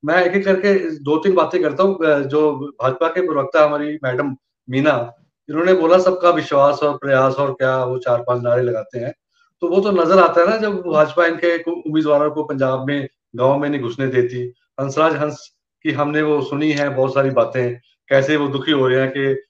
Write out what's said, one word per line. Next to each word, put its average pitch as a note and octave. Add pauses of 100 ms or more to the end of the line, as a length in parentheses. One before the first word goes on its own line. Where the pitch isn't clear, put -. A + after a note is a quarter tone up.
मैं F3
एक-एक F#3+
करके F#3+
दो C#3+
तीन F#3
बातें D#3+
करता D3+
हूँ। F#3+
अ, D3
जो D3 (300)
भाजपा C3
के F3+
प्रवक्ता D3
हमारी D3
मैडम C3 (340)
मीना, C3 (360)
इन्होंने E3+
बोला E3+
सबका F3+
विश्वास C#3+
और C#3+
प्रयास C3
और C3+
क्या C3
वो B2
चार A#2+
पांच B2
नारे A#2+
लगाते A#2+
हैं, B2+ (460)
तो E3+
वो F#3
तो G3+
नजर F3+
आता E3+
है F3+
ना A3
जब G#3
भाजपा D#3
इनके E3+
को-, E3+
उम्मीदवारों D3+
को D#3
पंजाब C3
में C#3 (280)
गाँव C3+
में D3
नहीं C#3+
घुसने B2
देती। B2 (280)
हंसराज C3+
हंस D3 (260)
की D3+
हमने D3
वो D3+
सुनी D3
है C#3+
बहुत C3
सारी C3+
बातें, B2 (280)
कैसे C3+
वो C#3+
दुखी C3+
हो C3
रहे C3
हैं C3
कि C3+